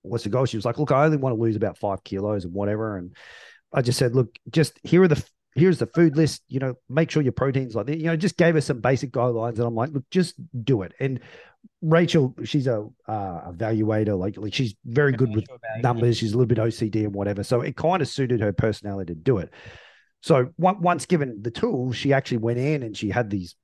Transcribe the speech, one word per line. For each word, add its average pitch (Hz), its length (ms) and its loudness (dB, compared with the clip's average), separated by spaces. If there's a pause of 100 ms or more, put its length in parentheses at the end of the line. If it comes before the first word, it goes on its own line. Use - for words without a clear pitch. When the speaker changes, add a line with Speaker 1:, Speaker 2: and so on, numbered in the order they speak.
Speaker 1:
what's 110 200 -6
the 104 60 -6
goal?" 127 160 2
She 113 120 -4
was 98 80 -4
like, 117 120 -2
"Look, 147 160 0
I 135 100 6
only 156 140 4
wanna 131 180 0
lose 110 220 0
about 101 200 -2
five 98 280 -4
kilos 98 400 -4
and 85 80 -10
whatever." 104 420 -4
And 87 180 -10 (600)
I 143 80 2
just 123 180 0
said, 123 160 2
"Look, 127 220 0 (140)
just - 320 0
here 175 200 6
are 185 60 8
the, 147 80 4
f-, - 120 -10 (260)
here's 165 240 4
the 117 80 -2
food 160 280 4
list, 156 320 2
you 131 120 -6
know, 131 160 -4 (120)
make 156 240 0
sure 156 100 2
your 127 120 2
protein's 131 420 -2
like 110 120 -2
this," 156 100 -4
you 156 80 -6
know, 165 100 0
just 170 220 -2
gave 170 180 6
her 147 60 4
some 131 180 -4
basic 127 320 0
guidelines. 117 460 0
And 120 100 0
I'm 117 80 -4
like, 113 160 0
"Look, 139 200 -6
just 180 240 0 (280)
do 113 200 2
it." - 140 -10
And 131 220 -4 (640)
Rachel, 160 600 2
she's 131 240 -2
a, 110 200 -2 (200)
uh, 95 440 -6
evaluator, 107 680 0
like, 98 200 -4
like, 101 160 -8
she's 123 220 -2 (100)
very 135 280 2
good 113 200 0
with 107 120 -2
Speaker 2:
Financial - 120 -20
evaluator. 113 260 -6
Speaker 1:
numbers. 117 340 2
She's 107 160 -2
a 117 40 0
little 127 100 2
bit 110 120 2
O 113 100 0
C 110 200 -4
D 107 160 -2
and 101 80 -4
whatever. 101 300 -4
So 120 180 0
it - 160 -8
kinda 165 280 0
suited 123 360 -2
her 104 120 0
personality 98 600 -2
to 80 60 -10
do 113 180 2
it. 82 120 -6 (720)
So 135 280 2 (120)
on-, 185 200 2
once 175 240 0
given 131 360 -2
the 117 100 -6
tools, 127 460 -4
she 139 160 0
actually 135 240 0
went 117 220 -2
in 143 240 -2
and 107 120 -10
she 107 140 -4
had 113 200 0
these 95 340 -6